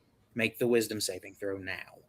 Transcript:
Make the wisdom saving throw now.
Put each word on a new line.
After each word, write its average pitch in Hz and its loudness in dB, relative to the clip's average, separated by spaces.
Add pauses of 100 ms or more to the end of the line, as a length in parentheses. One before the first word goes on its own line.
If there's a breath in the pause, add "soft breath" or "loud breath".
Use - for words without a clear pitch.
(360)
Make 113 -2
the 127 4
wisdom 110 4
saving 98 -6
throw 98 -6
now. 92 -10